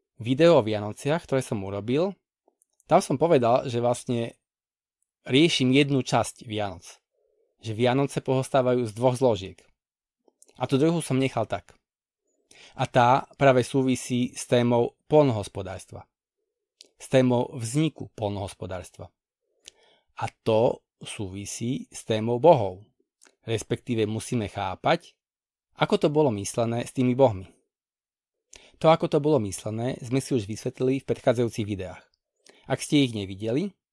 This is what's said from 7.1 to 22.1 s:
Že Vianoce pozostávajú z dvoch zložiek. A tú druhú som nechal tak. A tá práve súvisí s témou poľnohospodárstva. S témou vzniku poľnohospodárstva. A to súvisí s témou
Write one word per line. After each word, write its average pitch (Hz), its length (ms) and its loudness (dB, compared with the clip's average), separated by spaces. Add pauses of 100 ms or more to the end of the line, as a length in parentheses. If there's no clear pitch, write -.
Že 110 160 -10
Vianoce 127 480 0
pozostávajú 127 640 0
z 104 80 -10
dvoch 123 240 0
zložiek. 98 400 0 (960)
A 123 160 -6
tú 135 80 2
druhú 165 240 2
som 131 160 0
nechal 127 320 0
tak. - 240 -10 (1040)
A 127 80 -2
tá 123 480 4
práve 131 320 4
súvisí 127 640 -2
s - 160 -12
témou 120 480 2 (160)
poľnohospodárstva. 101 960 -2 (920)
S - 80 -20
témou 127 480 2
vzniku 127 560 -4
poľnohospodárstva. 95 960 -10 (1120)
A 110 80 -8 (160)
to 113 400 0 (160)
súvisí 101 880 -8
s - 160 -18
témou 117 400 -2